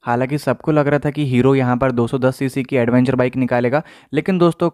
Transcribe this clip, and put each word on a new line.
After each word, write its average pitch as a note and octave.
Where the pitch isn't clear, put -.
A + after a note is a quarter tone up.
हालांकि B2+
सबको C#3+
लग D3
रहा C#3+
था D3+
कि D3
हीरो B2+
यहाँ B2
पर C3
दो A#2+
सौ C#3
दस B2+
सीसी C3+
की C#3
एडवेंचर B2
बाइक B2+
निकालेगा, B2
लेकिन F3+
दोस्तों, E3+